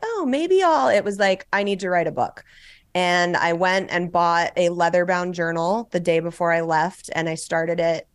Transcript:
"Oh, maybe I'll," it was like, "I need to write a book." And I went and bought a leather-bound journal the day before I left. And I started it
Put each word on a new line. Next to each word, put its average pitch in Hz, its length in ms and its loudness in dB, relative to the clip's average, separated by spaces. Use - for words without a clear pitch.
"Oh, 440 240 -4
maybe 349 340 2
I'll," 302 260 2
it 208 160 2
was 202 140 -6
like, 190 340 0
"I 202 120 0
need 202 160 -2
to 190 100 -4
write 175 160 2
a 151 60 -4
book." 127 320 -4
And 175 440 2
I 170 160 2
went 185 360 0
and 175 220 -2
bought 170 420 2
a 175 140 2
leather-bound 180 640 0
journal 170 600 -2
the 180 80 0
day 165 200 2
before 170 320 -2
I 165 80 2
left. 165 540 -2
And 165 120 -2
I 160 100 -4
started 165 440 -2
it 165 340 0